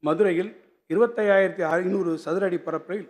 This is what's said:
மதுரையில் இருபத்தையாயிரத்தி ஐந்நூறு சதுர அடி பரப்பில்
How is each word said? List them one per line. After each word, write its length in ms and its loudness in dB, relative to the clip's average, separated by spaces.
மதுரையில் 440 0
இருபத்தையாயிரத்தி 680 2
ஐந்நூறு 340 -2
சதுர 240 -2
அடி 180 -2
பரப்பில் 420 -6